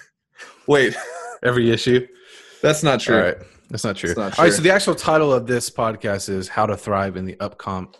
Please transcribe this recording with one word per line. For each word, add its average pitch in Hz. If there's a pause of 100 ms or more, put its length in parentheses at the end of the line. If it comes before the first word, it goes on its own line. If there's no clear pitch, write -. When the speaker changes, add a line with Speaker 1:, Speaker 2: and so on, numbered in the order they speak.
(260)
Speaker 1:
<laughs> -
Wait. 139 (480)
Speaker 2:
Every 123
issue. 123 (560)
Speaker 1:
That's 151
not 135
true. 113
Speaker 2:
All 107
right. 87 (320)
That's -
not 101
true. -
Speaker 1:
That's 87
not 101
Speaker 2:
All 156
right. -
Speaker 1:
true. 101
Speaker 2:
So 160
the 180
actual 196
title 156
of 120
this 120
podcast 110
is 95
How 110
to 104
Thrive 98
in 92
the 92
Upcom-, 95